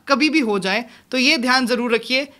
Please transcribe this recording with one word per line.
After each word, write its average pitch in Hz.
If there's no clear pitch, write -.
कभी 277
भी 302
हो 208
जाएं, 190
तो 254
ये 285
ध्यान 254
ज़रूर 240
रखिए 254